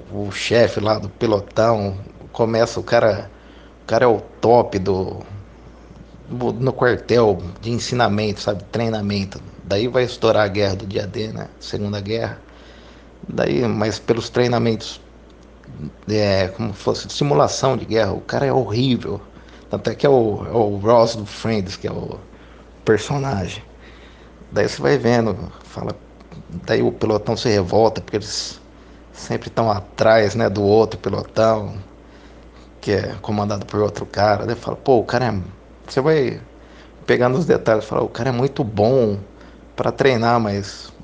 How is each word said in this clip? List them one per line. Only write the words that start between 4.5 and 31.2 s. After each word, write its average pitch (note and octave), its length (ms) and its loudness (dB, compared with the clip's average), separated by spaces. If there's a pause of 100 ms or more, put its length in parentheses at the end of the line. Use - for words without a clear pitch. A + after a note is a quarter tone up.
do, F#2+ 400 -4 (1120)
do, A#2+ 240 -4
no B2 200 -2
quartel A2 680 2 (220)
de A2 100 -6
ensinamento, G#2+ 680 0
sabe, G#2 300 -4
treinamento. G#2 680 -4 (240)
Daí G2+ 240 0
vai B2+ 160 2
estourar A2 400 2
a G#2 40 0
guerra G2 280 0
do G2 100 -8
dia G#2 200 -4
D, A2 260 -8
né, A2 160 -10 (100)
Segunda G#2 420 -6
Guerra. A2 380 -6 (880)
Daí, B2 380 0
mas G#2+ 320 -2
pelos A#2 320 -2
treinamentos, A#2 680 0 (1080)
é, G2 400 2
como G#2+ 240 -6
fosse - 380 -4
simulação C#3 680 2
de G#2 80 -6
guerra, G#2+ 280 0
o - 80 -6
cara B2 260 -2
é C3 60 0
horrível. A#2+ 680 0 (480)
Tanto G#2 220 -4
é A2 40 -4
que - 120 -2
é - 20 6
o, A2+ 380 2
é E2 100 -4
o G#2 200 0
Ross A2+ 400 4
do G#2 100 -10
Friends, G#2 500 -4
que - 100 -8
é - 60 -6
o - 260 -10 (680)
personagem. A2 800 -2 (880)
Daí G#2+ 180 0
você - 120 -8
vai C#3 160 4
vendo, A#2 400 2 (280)
fala, A2 300 -8 (680)
daí A2+ 160 2
o A#2+ 100 2
pelotão A2 460 0
se - 120 -2
revolta, G2+ 520 4
porque - 160 -6
eles - 440 -8 (520)
sempre - 380 -8
tão A2+ 200 0
atrás, G#2 640 4
né, A2+ 140 2
do G2+ 140 -2
outro G#2+ 360 4
pelotão, G#2 760 0 (1080)